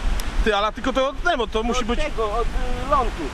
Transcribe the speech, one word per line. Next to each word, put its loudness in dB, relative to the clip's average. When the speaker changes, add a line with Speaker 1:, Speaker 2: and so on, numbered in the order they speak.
Speaker 1:
Ty, 4
ale 2
tylko -2
to 2
od -6
demo, 0
to -2
musi 0
Speaker 2:
Od -2
Speaker 1:
być 0
Speaker 2:
tego, -2
od, 0
y, -2
lądu. 2